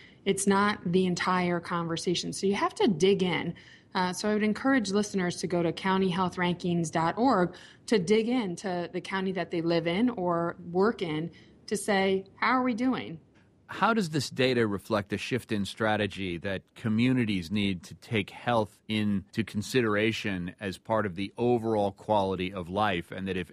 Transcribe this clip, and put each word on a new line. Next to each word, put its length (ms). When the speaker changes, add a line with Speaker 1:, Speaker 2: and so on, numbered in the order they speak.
Speaker 1:
It's 200
not 400
the 200
entire 560
conversation. 720
So 140
you 80
have 200
to 140
dig 340
in. 300
Uh, 180
so 180
I 40
would 100
encourage 480
listeners 460
to 100
go 160
to 80
county 380
health 260
rankings 560
dot 260
org 380
to 120
dig 300
into 640
the 80
county 320
that 200
they 100
live 260
in 220
or 480
work 320
in 300
to 100
say, 480
"How 140
are 140
we 100
doing?" 480
Speaker 2:
How 280
does 160
this 180
data 380
reflect 440
a 60
shift 340
in 140
strategy 720
that 240
communities 720
need 340
to 120
take 340
health 480
into 560
consideration 1160
as 180
part 300
of 80
the 200
overall 560
quality 640
of 160
life, 420
and 160
that 100
if 160